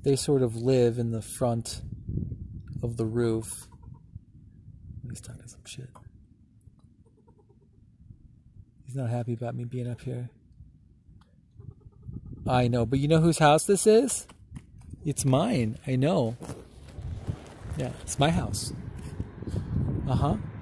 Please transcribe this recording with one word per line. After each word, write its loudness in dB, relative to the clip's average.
They 4
sort 4
of 0
live 4
in 0
the -2
front -2
of -4
the 0
roof. 0
He's -10
talking -16
some -20
shit. -14
He's -12
not -2
happy -2
about -6
me -6
being -6
up -8
here. -8
I 4
know, 2
but 0
you 0
know 6
whose 4
house 8
this 4
is? 6
It's -2
mine, 4
I 2
know. 2
Yeah, -4
it's -8
my 4
house. -2
Uh-huh. 2